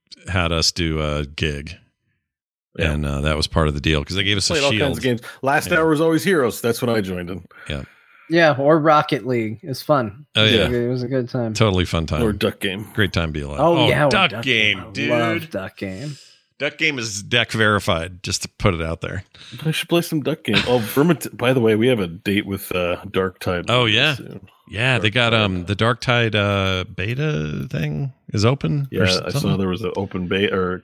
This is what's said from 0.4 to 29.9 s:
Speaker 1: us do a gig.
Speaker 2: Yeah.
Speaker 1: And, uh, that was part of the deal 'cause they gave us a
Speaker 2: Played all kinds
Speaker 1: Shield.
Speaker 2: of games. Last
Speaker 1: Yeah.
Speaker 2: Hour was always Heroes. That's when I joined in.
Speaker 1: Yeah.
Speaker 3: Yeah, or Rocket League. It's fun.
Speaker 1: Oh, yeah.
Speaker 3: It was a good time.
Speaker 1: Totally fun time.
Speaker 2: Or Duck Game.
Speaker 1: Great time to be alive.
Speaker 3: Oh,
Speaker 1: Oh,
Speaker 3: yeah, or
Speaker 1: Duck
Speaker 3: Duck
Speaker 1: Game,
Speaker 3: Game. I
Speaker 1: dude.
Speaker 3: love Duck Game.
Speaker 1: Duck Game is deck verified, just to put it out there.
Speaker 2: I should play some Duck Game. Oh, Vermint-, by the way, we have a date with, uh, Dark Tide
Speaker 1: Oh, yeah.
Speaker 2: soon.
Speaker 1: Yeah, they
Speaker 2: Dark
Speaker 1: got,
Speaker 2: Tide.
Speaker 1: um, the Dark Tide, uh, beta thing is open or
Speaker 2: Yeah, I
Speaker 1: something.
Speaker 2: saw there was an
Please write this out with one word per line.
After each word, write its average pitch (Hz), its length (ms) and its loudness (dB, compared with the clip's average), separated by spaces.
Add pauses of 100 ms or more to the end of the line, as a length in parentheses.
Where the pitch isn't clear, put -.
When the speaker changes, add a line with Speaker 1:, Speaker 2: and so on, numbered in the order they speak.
Speaker 1:
us 80 200 2
do 80 300 -2
a 76 240 -2
gig. 76 500 -6 (1040)
Speaker 2:
Yeah. 80 140 0
Speaker 1:
And, 76 140 -2
uh, 71 160 -2
that 76 140 0
was 76 120 -2
part 80 200 2
of 76 60 0
the 71 80 -4
deal 73 240 2
'cause 87 100 -6
they 98 80 -2
gave 101 140 0
us - 140 -2
a - 20 0
Speaker 2:
Played 147 100 0
all 143 60 2
kinds 135 100 0
Speaker 1:
Shield. 135 180 0
Speaker 2:
of 113 60 -6
games. 120 180 0 (200)
Last 151 300 0
Speaker 1:
Yeah. 175 80 4
Speaker 2:
Hour 160 100 4
was 147 120 4
always 160 220 2
Heroes. 151 380 2
That's 117 200 0
when 117 140 0
I 110 60 2
joined 90 300 -6
in. 92 120 -10 (240)
Speaker 1:
Yeah. 71 160 -6 (460)
Speaker 3:
Yeah, 160 300 6
or 147 180 6
Rocket 151 480 2
League. 113 380 -2
It's 143 180 -8
fun. 131 540 -2
Speaker 1:
Oh, 107 100 2
yeah. 98 240 4
Speaker 3:
It 120 200 0
was 127 120 -2
a 123 60 -4
good 127 220 -2
time. 117 260 -4
Speaker 1:
Totally 95 300 4
fun 82 200 -2
time. 78 160 -2
Speaker 2:
Or 110 120 2
Duck 101 260 -2
Game. 101 340 -6
Speaker 1:
Great 101 200 0
time 82 160 0
to 76 40 -8
be 76 80 -4
alive. 71 180 -6
Speaker 3:
Oh, 165 180 4
Speaker 1:
Oh, 123 100 6
Speaker 3:
yeah, - 180 4
or 143 40 2
Speaker 1:
Duck 185 220 4
Speaker 3:
Duck 113 120 -8
Speaker 1:
Game, 107 340 2
Speaker 3:
Game. 95 100 -12
I 107 40 -18
Speaker 1:
dude. 139 180 -4
Speaker 3:
love 151 400 0
Duck 95 280 -8
Game. 107 400 -10 (420)
Speaker 1:
Duck 147 180 -6
Game 151 220 0
is 104 240 -6
deck 117 280 0
verified, 95 720 0
just - 180 -4
to - 80 -10
put - 240 0
it 82 80 -4
out 82 200 -4
there. 87 220 -8 (400)
Speaker 2:
I 156 80 -2
should - 180 -6
play 170 120 4
some 160 220 -4
Duck 135 200 -4
Game. 110 120 0 (120)
Oh, 123 120 2
Vermint-, 139 580 2
by 120 160 2
the 131 80 4
way, 110 140 6
we 110 120 4
have 123 120 4
a 92 80 0
date 98 400 -2
with, 98 280 -6
uh, 87 220 -2 (140)
Dark 95 280 -2
Tide 87 300 -2
Speaker 1:
Oh, 123 160 2
yeah. 123 300 2
Speaker 2:
soon. - 260 -14 (280)
Speaker 1:
Yeah, 120 280 0
they 107 120 2
Speaker 2:
Dark 101 40 -2
Speaker 1:
got, 117 240 2
Speaker 2:
Tide. 107 80 4
Speaker 1:
um, 92 200 -2
the 98 100 -2
Dark 117 260 0
Tide, 117 340 2
uh, 98 480 2 (100)
beta 147 760 -4
thing 147 420 -4 (220)
is 104 100 0
open 139 480 0
or 98 60 -4
Speaker 2:
Yeah, 92 60 2
I 92 40 4
Speaker 1:
something. 92 320 -2
Speaker 2:
saw 101 180 2
there 95 120 0
was 90 140 -4
an 90 120 -4